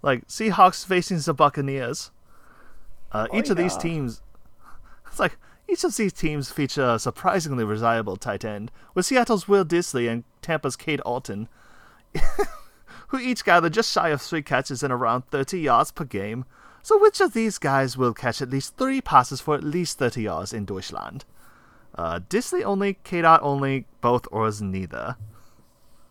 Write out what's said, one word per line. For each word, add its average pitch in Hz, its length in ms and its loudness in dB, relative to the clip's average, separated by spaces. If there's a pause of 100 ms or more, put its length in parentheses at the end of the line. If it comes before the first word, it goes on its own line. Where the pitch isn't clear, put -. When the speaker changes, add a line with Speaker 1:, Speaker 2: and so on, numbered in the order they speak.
Speaker 1:
like, 131 280 0
Seahawks 190 580 4
facing 185 320 0
the 151 160 -2
Buccaneers. 139 760 0 (1000)
Uh, 107 180 -2
Speaker 2:
Oh, 190 80 -4
Speaker 1:
each 226 140 0
of 190 60 2
these 175 180 0
Speaker 2:
yeah. - 60 -8
Speaker 1:
teams, 151 420 -4 (420)
<laughs> - 440 -18
it's - 100 -8
like, - 180 0 (320)
each 359 140 -2
of 359 140 -2
these 202 160 0
teams 151 360 -2
feature 135 420 0
a 113 100 2
surprisingly 156 640 -2
reliable 107 520 0
tight 101 280 -6
end, 107 260 -8 (240)
with 180 120 0
Seattle's 233 420 2
Will 196 160 6
Dissly 156 440 0
and 117 140 -2 (200)
Tampa's 151 340 -4
Cade 147 240 -4
Alton, 117 480 -6 (680)
<laughs> - 920 2
who 269 100 -4
each 247 260 -2
gather 175 240 6
just 196 220 0
shy 165 200 2
of 143 120 -2
three 160 200 -4
catches 135 420 -2
and 131 80 0
around 123 300 0 (100)
thirty 143 260 -2
yards 139 320 4
per - 140 -8
game. 110 400 -8 (400)
So 415 180 6
which 415 180 6
of 370 120 2
these 226 260 0
guys 135 380 0
will 123 180 2
catch - 260 -4
at 123 100 -6
least 135 260 -6
three 269 240 -2
passes 131 400 4
for 151 160 0
at 151 80 -4
least 160 340 -4
thirty 120 240 0
yards 98 300 -6
in 107 140 -6
Deutschland? 92 580 -10 (720)
Uh, 85 220 -4 (100)
Dissly 254 360 -2
only, 196 300 -2 (100)
K 175 180 -4
Dot 160 220 8
only, 139 420 0 (140)
both, 120 320 2
or 107 160 0
is 104 120 -4
neither? 95 540 -6 (960)